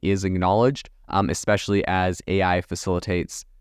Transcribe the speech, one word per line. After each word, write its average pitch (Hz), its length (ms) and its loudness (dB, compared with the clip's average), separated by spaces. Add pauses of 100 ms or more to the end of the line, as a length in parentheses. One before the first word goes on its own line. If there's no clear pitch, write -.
is 95 220 0
acknowledged, 98 680 2 (200)
um, 98 200 2
especially 101 560 0
as 92 420 0
A 95 140 0
I 90 200 2
facilitates, 90 840 -4 (160)